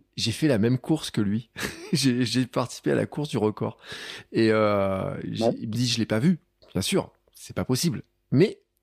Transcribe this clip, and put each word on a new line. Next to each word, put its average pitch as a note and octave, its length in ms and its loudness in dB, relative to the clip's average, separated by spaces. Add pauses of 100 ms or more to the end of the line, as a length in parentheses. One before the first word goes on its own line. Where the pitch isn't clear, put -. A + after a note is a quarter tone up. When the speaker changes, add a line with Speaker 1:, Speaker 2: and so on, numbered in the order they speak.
(160)
Speaker 1:
J'ai A2 160 -2
fait D#3 160 0
la A#2+ 100 4
même A#2+ 200 2
course - 340 -2
que A#2+ 80 0
lui. G#2 340 -2
<laughs> - 380 -8
J'ai, B2+ 320 2
j'ai A#2+ 220 0
participé - 460 -4
à - 20 2
la A2 120 2
course D3 220 -6
du - 100 -4
record. » G#2+ 380 -2 (560)
Et, A2+ 180 4
euh, G2 640 2 (160)
j'ai, G#2+ 140 -2
Speaker 2:
Ouais. A#2 160 2
Speaker 1:
il A#2 80 -6
me G#2+ 60 -6
dit, « B2 120 0
Je A#2 120 -2
l'ai G#2+ 80 0
pas G#2+ 120 0
vu. D#3+ 220 2 (320)
Bien F#2 80 -2
sûr, - 300 -2 (240)
c'est - 200 -18
pas F#2 120 -4
possible. » B2+ 380 -2 (280)
Mais D3+ 260 4 (240)